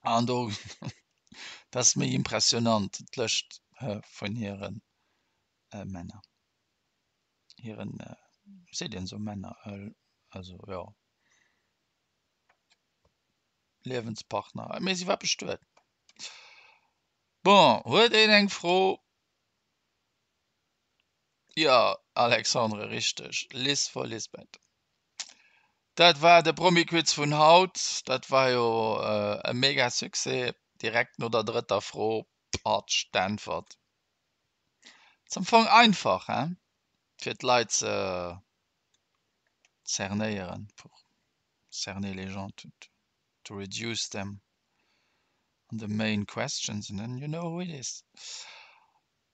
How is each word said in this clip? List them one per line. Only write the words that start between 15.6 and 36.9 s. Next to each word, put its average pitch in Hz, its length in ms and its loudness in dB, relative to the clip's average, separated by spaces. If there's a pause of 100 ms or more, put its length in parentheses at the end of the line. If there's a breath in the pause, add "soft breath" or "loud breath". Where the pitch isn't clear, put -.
Bon, 175 400 8
wurde 220 360 4
ich 220 60 8
denn 208 220 6
froh? 185 500 0 (2500)
Ja, 123 420 6 (180)
Alexandre, 110 760 0
richtig. - 640 -6
Liz 139 340 -2
vor 131 220 -8
Lisbeth. - 520 -14 (1300 soft breath)
Das 165 260 6
war 170 220 10
der 160 100 2
Promi-Quiz 170 600 2
von 147 220 -2
Haut. 170 720 4
Das 131 240 -2
war 135 200 4
ja, 107 840 0
äh, - 120 -4
ein 120 120 -2
Mega-Succès. 131 960 -2 (260)
Direkt 117 380 -2
nur 117 100 -4
der 110 140 0
dritte 113 360 -2
froh. 110 460 -4 (380)
Art 107 260 -2
Stanford. - 880 -4 (1500 soft breath)
Zum - 180 -6
Anfang 226 240 6
einfach, 202 580 6
hä? 131 300 -4 (600)